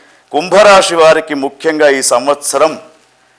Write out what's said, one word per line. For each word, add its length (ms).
కుంభరాశి 640
వారికి 400
ముఖ్యంగా 540
ఈ 140
సంవత్సరం 760